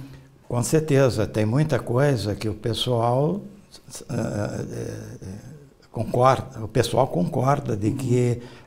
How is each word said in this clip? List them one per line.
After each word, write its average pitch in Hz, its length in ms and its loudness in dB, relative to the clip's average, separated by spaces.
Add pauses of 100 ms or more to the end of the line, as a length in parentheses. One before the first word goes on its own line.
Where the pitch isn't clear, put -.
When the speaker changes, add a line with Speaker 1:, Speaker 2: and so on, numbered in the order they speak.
(480)
Speaker 1:
Com 120 140 0
certeza, 135 640 4
tem 107 200 0
muita 131 320 2
coisa 120 560 2
que 107 140 -4
o 98 60 -2
pessoal, 123 840 0 (680)
eh, 117 60 -6
eh, 107 1080 -6
eh, - 40 -14 (640)
concorda, 120 720 2
o - 40 -8
pessoal 127 400 2
concorda 135 680 0
de 104 120 -2
Speaker 2:
Uhum. 131 80 0
Speaker 1:
que, 123 460 0 (240)